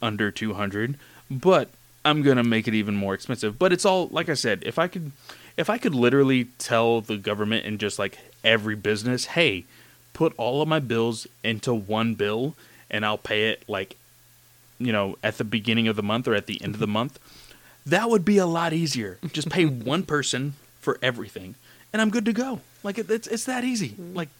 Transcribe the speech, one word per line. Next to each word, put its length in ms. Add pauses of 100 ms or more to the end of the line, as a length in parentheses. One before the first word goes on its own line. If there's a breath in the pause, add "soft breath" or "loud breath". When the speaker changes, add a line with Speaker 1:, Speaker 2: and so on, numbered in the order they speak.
Speaker 1:
under 300
two 240
hundred, 420 (320 loud breath)
but 400 (340)
I'm 200
gonna 200
make 240
it 60
even 220
more 180
expensive. 460
But 120
it's 140
all, 220
like 200
I 60
said, 320
if 140
I 80
could, 240 (440 loud breath)
if 140
I 80
could 180
literally 500 (120)
tell 440
the 160
government 480
and 140
just, 200
like, 180 (260)
every 320
business, 500
"Hey, 400 (480 soft breath)
put 240
all 240
of 60
my 120
bills 480 (160)
into 300
one 420
bill 400 (340 loud breath)
and 160
I'll 120
pay 320
it, 200
like, 260 (840)
you 120
know, 320
at 140
the 60
beginning 440
of 80
the 80
month 240
or 60
at 140
the 140
end 120
of 60
the 80
month," 320 (680 loud breath)
that 240
would 160
be 120
a 100
lot 260
easier. 460 (120)
Just 180
pay 160
Speaker 2:
<laughs> 280
Speaker 1:
one 100
person 500 (260)
for 240
everything 500 (400 soft breath)
and 80
I'm 80
good 160
to 80
go. 280 (220)
Like, 140
it, 120
it's, 180
it's 180
that 180
easy. 260
Speaker 2:
Mm. 260
Speaker 1:
Like, 140 (100)